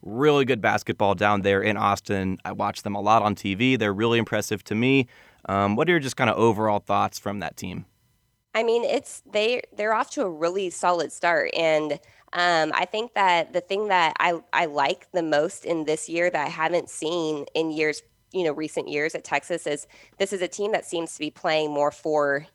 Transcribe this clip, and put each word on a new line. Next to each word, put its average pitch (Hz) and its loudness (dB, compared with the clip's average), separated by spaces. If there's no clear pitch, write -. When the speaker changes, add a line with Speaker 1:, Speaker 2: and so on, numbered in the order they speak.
Speaker 1:
really 139 2
good 123 0
basketball 104 2
down 101 2
there 98 2
in 104 2
Austin. 98 0
I 92 -6
watch 101 -4
them 101 -6
a 104 -6
lot 107 4
on 104 2
T 98 -2
V. 127 2
They're 107 2
really 117 2
impressive 107 -2
to - -6
me. 127 4
Um, 101 2
what 156 0
are 180 4
your 170 4
just 135 -6
kinda 120 2
overall 107 2
thoughts 101 -2
from 101 -8
that 82 -8
team? 92 -10
Speaker 2:
I 220 0
mean, 233 0
it's, - -4
they, 220 0
they're 214 -2
off 240 -2
to 294 -4
a 196 -2
really 175 -2
solid 175 0
start. 160 0
And, 156 2
um, 170 4
I 180 2
think 226 -6
that 175 2
the 180 0
thing 196 -4
that 175 2
I, 170 0
I 170 2
like 143 -2
the 175 0
most 156 0
in 165 -2
this 156 -4
year 170 0
that 160 -2
I 143 -6
haven't 170 -2
seen 156 -4
in 160 -2
years, 151 -2
you 185 -2
know, 160 0
recent 151 -6
years 147 -4
at - -8
Texas 156 -4
is 147 -6
this 196 -2
is 190 -4
a 175 -2
team 208 -4
that 185 -2
seems 165 -6
to - -12
be 151 -4
playing 156 -2
more 147 0
for 147 0